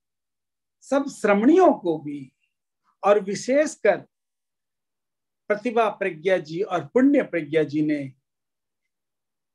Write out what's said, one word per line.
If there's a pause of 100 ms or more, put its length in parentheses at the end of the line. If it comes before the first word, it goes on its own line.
(800)
सब
श्रमणियों
को
भी, (720)
और
विशेषकर (1400)
प्रतिभा
प्रज्ञा
जी
और
पुण्य
प्रज्ञा
जी
ने, (1400)